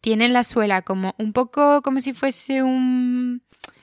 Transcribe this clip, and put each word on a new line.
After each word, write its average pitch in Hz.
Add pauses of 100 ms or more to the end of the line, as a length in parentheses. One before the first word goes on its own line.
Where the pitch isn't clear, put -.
Tienen 226
la 247
suela 202
como 190
un 214
poco 285
como 269
si 262
fuese 269
un, 254 (400)